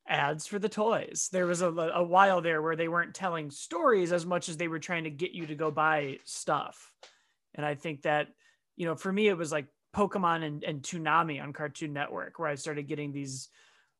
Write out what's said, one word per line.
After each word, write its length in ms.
ads 400
for 120
the 100
toys. 640
There 140
was 160
a, 60
a 340
while 380
there 220
where 140
they 120
weren't 260
telling 360
stories 600
as 120
much 240
as 80
they 120
were 100
trying 260
to 60
get 220
you 140
to 80
go 160
buy 540
stuff. 680
And 120
I 80
think 280
that, 260
you 100
know, 80
for 180
me, 160
it 80
was, 160
like, 140
Pokemon 500
and, 200
and 180
Toonami 600
on 100
Cartoon 400
Network, 460
where 100
I 60
started 340
getting 240
these 360